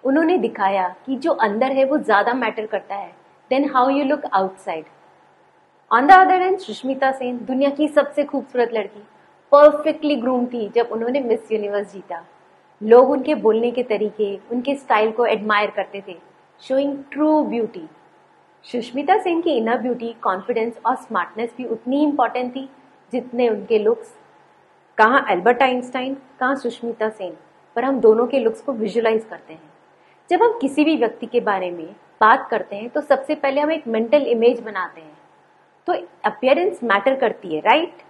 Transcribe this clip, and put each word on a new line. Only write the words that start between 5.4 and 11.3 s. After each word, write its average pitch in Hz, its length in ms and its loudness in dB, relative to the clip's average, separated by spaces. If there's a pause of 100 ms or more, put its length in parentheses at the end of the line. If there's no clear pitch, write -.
On 240 100 4
the 339 120 10
other 370 260 6
hand, 381 160 0
सुष्मिता 269 540 -4
सेन, 247 260 -6
दुनिया 254 320 0
की 302 180 0
सबसे 294 360 0
खूबसूरत 247 500 -4
लड़की, 208 260 -6 (520)
perfectly 294 640 6
ग्रूम 247 300 -2
थी 240 300 -6
जब 233 160 2
उन्होंने 233 280 -2
मिस 226 320 -2